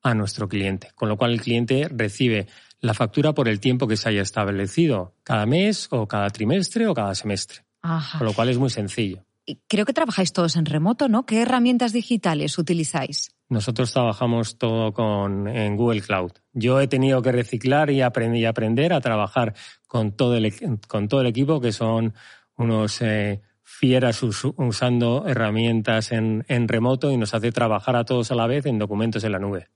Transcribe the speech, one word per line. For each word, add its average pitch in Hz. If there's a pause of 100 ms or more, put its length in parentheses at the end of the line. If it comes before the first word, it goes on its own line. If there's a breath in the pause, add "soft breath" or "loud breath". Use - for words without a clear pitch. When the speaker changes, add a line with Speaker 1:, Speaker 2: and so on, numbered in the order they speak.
Speaker 1:
a 123
nuestro 104
cliente. 98
Con 107
lo 104
cual 120
el 110
cliente 120
recibe 110 (340 loud breath)
la 113
factura 143
por 131
el 101
tiempo 127
que 107
se -
haya 101
establecido, 101 (100)
cada 107
mes 180
o 113
cada 101
trimestre 151
o 196
cada 101
semestre. - (160)
Speaker 2:
Ajá. 165
Speaker 1:
Con 123
lo 107
cual 113
es 127
muy 131
sencillo. 98 (240)
Speaker 2:
Y -
creo 208
que 262
trabajáis 233
todos 170
en 165
remoto, 170
¿no? 233
¿Qué 220
herramientas 240
digitales 196
utilizáis? 151 (140)
Speaker 1:
Nosotros 117
trabajamos 117
todo 113
con, 101
en 107
Google 110
Cloud. 92 (200)
Yo 127
he 139
tenido 131
que 127
reciclar 127
y 139
aprend-, 117
y 113
aprender 113
a 151
trabajar 110 (320 loud breath)
con 110
todo 120
el 110
e-, 110
con 104
todo 135
el 127
equipo, 135
que 117
son 113 (460 loud breath)
unos, 110
eh, 104 (220)
fieras 127
us-, 120
usando 120
herramientas 113
en, 110
en 120
remoto 127
y 135
nos 110
hace 117
trabajar 113
a 117
todos 120
a 131
la 117
vez 135
en 120
documentos 107
en 110
la 95
nube. 98